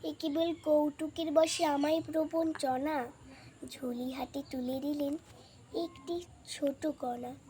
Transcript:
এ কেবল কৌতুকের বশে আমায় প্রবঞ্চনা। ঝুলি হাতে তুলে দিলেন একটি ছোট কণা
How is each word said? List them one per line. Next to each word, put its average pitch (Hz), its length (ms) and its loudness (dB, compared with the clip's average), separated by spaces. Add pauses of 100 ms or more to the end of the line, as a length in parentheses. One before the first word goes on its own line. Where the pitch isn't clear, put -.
এ 311 160 -4
কেবল 320 340 2
কৌতুকের 302 760 2
বশে 320 340 6
আমায় 302 360 4
প্রবঞ্চনা। 311 1040 0 (640)
ঝুলি 247 420 -6
হাতে 269 400 -6
তুলে 262 280 -2
দিলেন 285 340 0 (640)
একটি 339 460 -4 (240)
ছোট 277 420 -2
কণা 247 480 -6 (140)